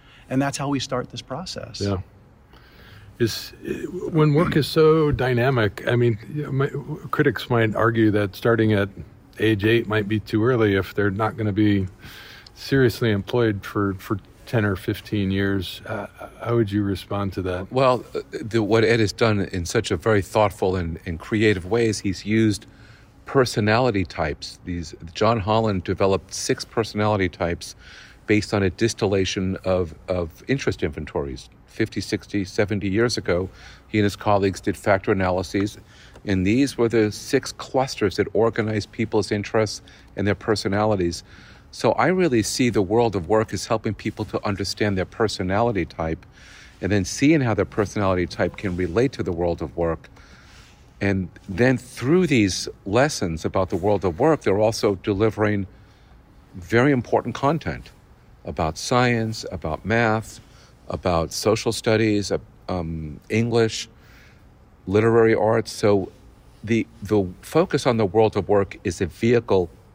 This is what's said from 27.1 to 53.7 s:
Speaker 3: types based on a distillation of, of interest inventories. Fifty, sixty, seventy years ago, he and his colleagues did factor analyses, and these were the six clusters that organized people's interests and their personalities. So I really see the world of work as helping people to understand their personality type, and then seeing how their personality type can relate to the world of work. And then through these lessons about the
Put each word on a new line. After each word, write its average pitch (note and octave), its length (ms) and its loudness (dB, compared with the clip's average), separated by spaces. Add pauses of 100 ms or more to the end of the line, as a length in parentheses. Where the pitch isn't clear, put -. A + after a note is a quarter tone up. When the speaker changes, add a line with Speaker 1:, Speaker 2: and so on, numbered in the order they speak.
Speaker 3:
types E2+ 480 -6 (520)
based G#2+ 260 0
on G2+ 100 2
a F#2 60 2
distillation F#2+ 840 0 (100)
of, F#2 280 0 (140)
of F2 400 -6
interest - 360 -2
inventories. D2+ 640 -6 (160)
Fifty, - 340 -6
sixty, G2+ 460 -4
seventy G2+ 440 -2
years A2 280 0
ago, F#2 320 -2 (400)
he A2 100 -2
and G#2 60 4
his G2+ 100 -2
colleagues G2 460 0
did G2+ 160 -2
factor G2+ 340 2
analyses, F#2+ 640 -2 (460)
and F#2 240 0
these B2+ 300 2
were A#2 100 4
the G#2+ 240 2
six - 400 -4
clusters - 640 -2
that G2+ 180 0
organized A2 600 0
people's A2 380 -2
interests G#2+ 500 -2 (340)
and G2+ 100 -2
their G2+ 100 2
personalities. G2+ 880 0 (480)
So - 200 2
I A#2+ 160 2
really E3+ 360 2
see - 260 0
the G#2 120 2
world G#2 360 2
of E2 100 -6
work A2 260 2
as G2 140 -6
helping A2+ 260 -2
people A2 320 -6
to - 220 -4
understand G2+ 500 -2
their F2+ 80 0
personality G2+ 800 0
type, D#2+ 400 -6 (540)
and F#2+ 100 -2
then G2 140 2
seeing D3 380 2
how A#2 120 0
their F#2+ 120 0
personality F#2+ 600 0
type F2+ 300 -4
can F2+ 220 -4
relate F#2 360 0
to G#2+ 100 -6
the F2+ 100 -4
world E2+ 280 -2
of D2 140 -10
work. E2 320 -2 (920)
And F#2+ 260 0 (220)
then A#2+ 280 2
through E3 500 0
these G#2+ 420 2 (160)
lessons G2+ 580 0
about F#2+ 260 -2
the G2+ 60 -4